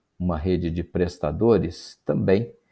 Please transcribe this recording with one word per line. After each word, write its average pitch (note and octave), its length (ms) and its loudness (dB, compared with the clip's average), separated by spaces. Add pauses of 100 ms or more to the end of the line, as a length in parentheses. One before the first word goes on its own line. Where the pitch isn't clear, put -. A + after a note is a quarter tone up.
(180)
uma F2+ 180 -2
rede F2 340 -2
de E2 120 -4
prestadores F2 1200 0
também, G#2 480 0 (200)